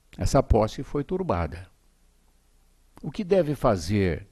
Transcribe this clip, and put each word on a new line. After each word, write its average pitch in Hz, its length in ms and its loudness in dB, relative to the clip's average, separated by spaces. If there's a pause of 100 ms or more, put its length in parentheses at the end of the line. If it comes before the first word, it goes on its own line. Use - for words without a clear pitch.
(180)
Essa - 260 2
posse 110 400 2
foi 143 200 -6
turbada. 92 640 -4 (1300)
O 180 80 -10
que 214 140 -8
deve 170 320 2
fazer 95 760 0